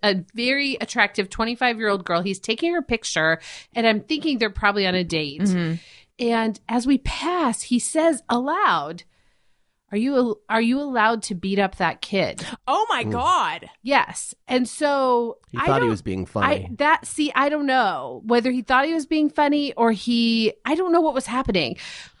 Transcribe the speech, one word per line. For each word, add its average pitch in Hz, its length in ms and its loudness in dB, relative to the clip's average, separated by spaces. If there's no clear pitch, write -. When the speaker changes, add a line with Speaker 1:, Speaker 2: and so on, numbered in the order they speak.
Speaker 1:
a 190 320 2
very 269 440 0
attractive 208 520 -2
twenty-five-year-old 226 720 -2
girl. 170 160 0
He's 185 180 -4
taking 330 360 -2
her 339 80 -2
picture, 165 560 0
and 233 120 0
I'm 214 160 4
thinking 302 340 -2
they're 214 140 0
probably 202 360 0
on 180 80 0
a 185 100 2
date. 156 360 -4
Speaker 2:
Mm-hmm. 175 360 0
Speaker 1:
And 226 500 0
as 233 180 0
we 269 120 4
pass, 302 640 -2
he 247 160 0
says 311 500 0
aloud, 240 760 0
"Are 202 60 -4
you 262 200 0
al-, 240 240 2
are 226 100 2
you 233 200 2
allowed 233 440 0
to 202 100 -6
beat 190 240 -2
up 196 180 0
that 165 260 -2
kid?" 180 420 -4
Speaker 2:
Oh 349 240 2
my 254 140 -2
Speaker 3:
Hmm. 214 60 -4
Speaker 2:
God. 240 600 0
Speaker 1:
Yes. - 520 0
And 254 220 0
so 262 680 0
Speaker 3:
He - 80 -8
Speaker 1:
I 277 80 0
Speaker 3:
thought - 100 4
he - 40 2
Speaker 1:
don't, 117 100 0
Speaker 3:
was 107 120 -2
being 92 240 -4
funny. 113 200 0
Speaker 1:
I, 277 300 0
that, 302 300 2
see, 294 280 -4
I 277 140 2
don't 294 180 -2
know 175 580 -2
whether 240 260 2
he 254 120 -2
thought 262 240 2
he 330 80 -2
was 302 120 -2
being 302 240 2
funny 294 440 2
or 233 180 2
he, 233 600 2
I 277 100 0
don't 349 180 0
know 339 80 6
what 311 140 2
was 254 120 -2
happening. 196 500 -2